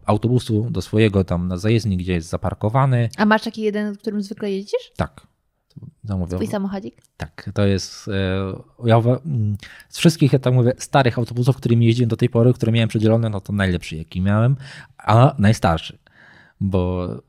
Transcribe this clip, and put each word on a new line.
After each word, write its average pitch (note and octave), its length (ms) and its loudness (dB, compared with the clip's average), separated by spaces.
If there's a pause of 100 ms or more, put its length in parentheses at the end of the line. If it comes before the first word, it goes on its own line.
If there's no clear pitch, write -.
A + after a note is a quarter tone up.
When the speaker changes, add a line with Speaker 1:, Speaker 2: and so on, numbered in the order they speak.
Speaker 1:
autobusu, A2+ 640 0
do F#2+ 120 -4
swojego G#2 420 2
tam F2 240 -2
na F2+ 100 -4
zajezdni, G#2+ 400 0
gdzie F2+ 160 -2
jest E2 160 -4
zaparkowany. A#2 880 0
Speaker 2:
A G#3+ 80 2
masz D#4+ 180 2
taki A3 180 -10
jeden, G#3 340 -4
w - 20 -16
którym G#3 240 -6
zwykle G3+ 300 -8
jeździsz? G3+ 440 -8
Speaker 1:
Tak. - 320 -8 (760)
Zamówię. F#2 320 -6
Speaker 2:
Twój F#2+ 120 -4
samochodzik? G3+ 480 -8 (220)
Speaker 1:
Tak, - 360 -14
to G2+ 120 0
jest, - 420 -4
e, F#2+ 800 -6
ja A2+ 100 6
uwa-, B2 280 2
mm, G#2+ 320 -2 (320)
z - 80 -16
wszystkich, D#3+ 360 4
ja C3+ 60 2
tak B2+ 140 0
mówię, B2 240 4
starych C3 400 0
autobusów, A#2+ 400 -2
którymi A#2 280 2
jeździłem A#2 240 2
do A2 80 -2
tej A#2+ 120 2
pory, A#2+ 240 4
które A2 180 0
miałem A2+ 180 2
przedzielone, A2 400 2
no G2+ 120 -6
to G2+ 120 -8
najlepszy, F#2 420 -2
jaki E2+ 260 -8
miałem, A2 340 2 (420)
a A#2 400 4
najstarszy, G2 600 0 (640)
bo F2+ 460 -2 (220)